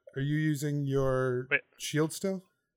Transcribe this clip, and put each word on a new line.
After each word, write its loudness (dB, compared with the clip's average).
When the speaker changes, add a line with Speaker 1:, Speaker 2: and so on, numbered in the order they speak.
Speaker 1:
are -4
you 0
using 0
your 2
Speaker 2:
Wait. 2
Speaker 1:
shield -2
still? -4